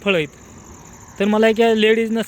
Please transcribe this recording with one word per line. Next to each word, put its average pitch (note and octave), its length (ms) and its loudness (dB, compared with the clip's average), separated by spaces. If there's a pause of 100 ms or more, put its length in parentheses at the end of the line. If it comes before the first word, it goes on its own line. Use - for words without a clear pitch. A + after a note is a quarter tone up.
फळं G3 120 0
आहेत. D3+ 120 -4 (920)
तर G3 40 -2
मला G#3+ 240 2
एका A3+ 260 2
लेडीजनं A3+ 540 0